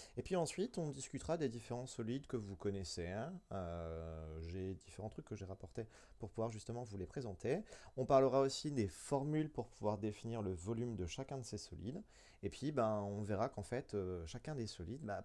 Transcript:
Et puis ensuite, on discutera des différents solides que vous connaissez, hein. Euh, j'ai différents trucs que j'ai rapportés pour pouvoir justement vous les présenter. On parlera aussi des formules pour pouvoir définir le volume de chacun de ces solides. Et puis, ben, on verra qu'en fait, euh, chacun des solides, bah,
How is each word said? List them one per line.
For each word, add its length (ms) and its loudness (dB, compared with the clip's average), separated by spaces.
Et 60 -4
puis 120 0
ensuite, 420 2
on 120 0
discutera 480 -2
des 100 2
différents 400 -4
solides 400 -2
que 80 -2
vous 200 -2
connaissez, 520 -2
hein. 260 -2
Euh, 880 -4
j'ai 340 -2
différents 340 -10
trucs 160 -10
que 100 -6
j'ai 100 -8
rapportés 420 -6
pour 100 -6
pouvoir 220 0
justement 320 -6
vous 140 -8
les 100 -2
présenter. 560 0
On 100 0
parlera 360 10
aussi 300 2
des 180 4
formules 600 2
pour 200 -4
pouvoir 280 2
définir 440 -2
le 120 2
volume 420 0
de 100 0
chacun 320 -4
de 80 -6
ces 120 -4
solides. 460 -6
Et 60 0
puis, 220 -2
ben, 300 4
on 200 0
verra 280 2
qu'en 140 -6
fait, 300 -2
euh, 320 0
chacun 300 -6
des 100 -2
solides, 380 -6
bah, 220 -2